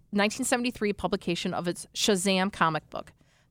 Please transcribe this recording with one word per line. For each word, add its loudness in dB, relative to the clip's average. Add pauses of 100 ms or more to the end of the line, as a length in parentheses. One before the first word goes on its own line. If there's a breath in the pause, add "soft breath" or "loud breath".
(120)
nineteen 2
seventy-three 0
publication -2
of -4
its -6
Shazam 2
comic 2
book. -12 (400)